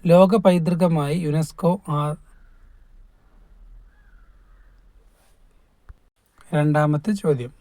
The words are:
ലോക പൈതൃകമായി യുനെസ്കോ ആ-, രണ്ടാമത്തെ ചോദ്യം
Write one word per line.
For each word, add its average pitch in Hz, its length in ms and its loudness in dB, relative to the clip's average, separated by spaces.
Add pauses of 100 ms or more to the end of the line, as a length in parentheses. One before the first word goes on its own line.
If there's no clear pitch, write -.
ലോക 185 420 4
പൈതൃകമായി 170 800 0
യുനെസ്കോ 156 440 -2 (280)
ആ-, 151 180 -4 (4000)
രണ്ടാമത്തെ 151 680 0
ചോദ്യം 127 380 -4